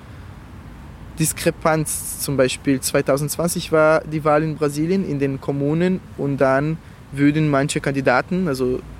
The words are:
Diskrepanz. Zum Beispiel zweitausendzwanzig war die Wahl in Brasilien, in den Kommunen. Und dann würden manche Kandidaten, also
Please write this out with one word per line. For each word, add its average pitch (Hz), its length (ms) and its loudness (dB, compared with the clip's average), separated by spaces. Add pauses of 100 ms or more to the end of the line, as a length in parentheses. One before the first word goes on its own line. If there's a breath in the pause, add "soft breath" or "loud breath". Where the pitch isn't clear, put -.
(1200 loud breath)
Diskrepanz. - 1000 -2
Zum 139 160 -2
Beispiel 131 420 2
zweitausendzwanzig 151 960 0
war 156 320 6
die 151 180 -6
Wahl 151 200 4
in 156 120 -2
Brasilien, 156 500 0
in 143 140 -2
den 139 220 -2
Kommunen. 156 580 0 (180)
Und 139 200 -2
dann 139 400 2 (340 loud breath)
würden 147 380 4
manche 143 300 2
Kandidaten, 139 680 2
also 127 340 -2 (180)